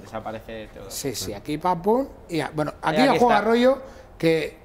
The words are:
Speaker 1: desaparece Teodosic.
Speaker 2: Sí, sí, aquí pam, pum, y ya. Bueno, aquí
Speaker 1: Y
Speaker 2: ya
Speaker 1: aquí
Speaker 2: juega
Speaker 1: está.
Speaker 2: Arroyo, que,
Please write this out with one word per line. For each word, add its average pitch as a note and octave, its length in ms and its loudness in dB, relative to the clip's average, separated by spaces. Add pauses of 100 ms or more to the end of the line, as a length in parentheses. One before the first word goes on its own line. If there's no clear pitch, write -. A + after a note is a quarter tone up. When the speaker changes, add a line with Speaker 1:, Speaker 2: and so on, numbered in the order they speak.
Speaker 1:
desaparece A2 680 -12
Teodosic. A2 420 -8
Speaker 2:
Sí, - 0 -
sí, - 180 -8
aquí D3 260 -8
pam, F3+ 240 -2
pum, A#3 240 2 (220)
y E3+ 100 -6
ya. C#3+ 160 -2
Bueno, D3+ 280 -2
aquí D#3+ 180 2
Speaker 1:
Y B3+ 40 6
Speaker 2:
ya C#4 80 6
Speaker 1:
aquí E3 60 2
Speaker 2:
juega A#3+ 180 6
Speaker 1:
está. G#3 120 0
Speaker 2:
Arroyo, B3 300 4 (380)
que, D#3+ 480 0